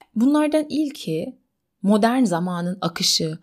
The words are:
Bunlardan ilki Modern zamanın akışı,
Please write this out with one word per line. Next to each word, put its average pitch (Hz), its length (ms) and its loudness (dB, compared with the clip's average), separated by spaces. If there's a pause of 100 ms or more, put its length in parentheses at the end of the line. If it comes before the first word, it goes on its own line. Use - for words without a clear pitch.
(140)
Bunlardan 302 540 2
ilki 262 720 -6 (420)
Modern 226 420 4
zamanın 175 560 -2
akışı, 170 640 -2